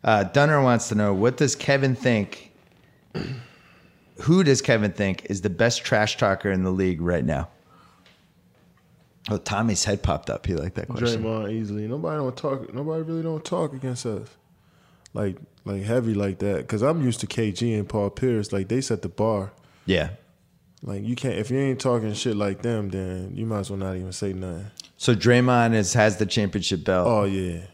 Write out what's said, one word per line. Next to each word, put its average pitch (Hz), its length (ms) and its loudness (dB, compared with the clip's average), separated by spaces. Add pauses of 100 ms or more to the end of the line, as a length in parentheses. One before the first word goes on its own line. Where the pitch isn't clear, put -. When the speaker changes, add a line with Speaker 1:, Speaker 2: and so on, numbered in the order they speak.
Speaker 1:
Uh, 107 200 4
Dunner 143 380 4
wants 123 260 4
to 113 60 -2
know, 104 200 4
what 117 220 2
does 139 200 2
Kevin 135 400 2
think, 113 560 0 (640)
<clears throat> - 1040 -12
who 175 240 6
does 139 180 6
Kevin 107 300 4
think 95 360 -2
is 98 140 -2
the 101 80 0
best 113 340 2
trash 107 320 2
talker 101 340 2
in 92 120 2
the 92 80 2
league 92 300 2
right 85 240 0
now? 71 240 -2 (1800)
Oh, 104 100 -2
Tommy's 104 460 0
head 85 180 0
popped - 280 0
up. - 160 -6
He 92 80 -2
liked 82 220 -4
that 92 120 -8
question. 117 360 -2
Speaker 2:
Draymond 110 280 -4
easily. 107 360 -6
Nobody 156 300 -4
don't 127 180 -4
talk. 139 360 -6
Nobody 156 300 -6
really 165 200 -6
don't 160 220 -6
talk 165 280 -4
against 131 340 -6
us, 110 220 -6 (840)
like, 98 220 -4 (280)
like, 98 180 -4
heavy 113 320 0
like 101 240 0
that. 95 300 -2
'Cause 107 140 -2
I'm 156 200 0
used 120 180 0
to 104 60 -8
K 110 240 -2
G 113 240 -2
and 104 140 -2
Paul 101 220 -2
Pierce. 113 420 -2
Like, 98 160 -2
they 120 120 0
set 117 220 -4
the 95 60 -6
bar. 104 420 0 (340)
Speaker 1:
Yeah. 82 260 2 (720)
Speaker 2:
Like, 101 200 -8
you 117 140 -4
can't, 123 180 -4
if 104 160 -4
you 127 80 0
ain't 135 220 -2
talking 117 340 0
shit 107 220 -2
like 101 260 -2
them, 110 280 -2
then 92 440 -6
you 107 120 -6
might 107 140 -4
as 98 100 -8
well 98 100 -6
not 95 160 -4
even 92 160 -8
say 98 200 -6
nothing. 92 340 -8 (300)
Speaker 1:
So 120 200 4
Draymond 120 580 6
is, 104 200 2
has 107 240 6
the 107 80 0
championship 98 580 0
belt. 92 240 4
Speaker 2:
Oh, 110 160 4
yeah. 92 380 -2 (120)